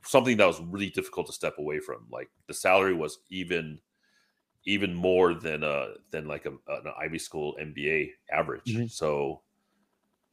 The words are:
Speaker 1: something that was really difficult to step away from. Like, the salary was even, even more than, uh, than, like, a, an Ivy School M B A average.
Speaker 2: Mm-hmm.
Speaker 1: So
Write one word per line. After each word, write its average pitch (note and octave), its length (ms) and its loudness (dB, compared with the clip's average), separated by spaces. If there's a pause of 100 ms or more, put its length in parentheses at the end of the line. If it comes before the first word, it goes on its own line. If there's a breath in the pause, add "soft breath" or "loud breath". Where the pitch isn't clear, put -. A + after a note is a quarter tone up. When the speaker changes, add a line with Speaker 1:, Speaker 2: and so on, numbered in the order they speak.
Speaker 1:
something B2+ 340 6
that G2+ 80 8
was E2 140 4
really F#2 300 -4
difficult F2+ 380 -4
to - 60 -12
step - 240 -4
away D2+ 220 -4
from. A1+ 320 -10
Like, B1+ 180 -10 (180)
the D2 60 -14
salary F#2+ 400 4
was D#2 260 -4 (100)
even, E2+ 500 -4 (840)
even G2 280 0
more F2+ 400 6
than, D#2+ 300 -4
uh, C#2 300 -2 (180)
than, D#2 160 -6
like, D2 180 -6
a, D2 60 -6
an C#2+ 480 -8
Ivy D#2+ 200 -6
School D2+ 400 -6
M D2+ 140 -10
B C#2+ 160 -2
A D#2 220 0 (180)
average. D#2+ 460 -2
Speaker 2:
Mm-hmm. A#2 120 0
Speaker 1:
So D2 540 -2 (920)